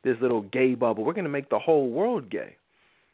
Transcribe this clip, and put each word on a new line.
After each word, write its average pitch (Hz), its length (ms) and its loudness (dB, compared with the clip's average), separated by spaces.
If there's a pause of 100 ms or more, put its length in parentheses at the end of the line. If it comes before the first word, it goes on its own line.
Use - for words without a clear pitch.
this 123 180 2
little 120 200 2
gay 127 340 2
bubble. 113 280 0
We're 156 100 0
gonna 180 160 -4
make 143 200 -6
the 107 80 0
whole 143 320 2
world 165 400 -2
gay." 50 260 -10 (580)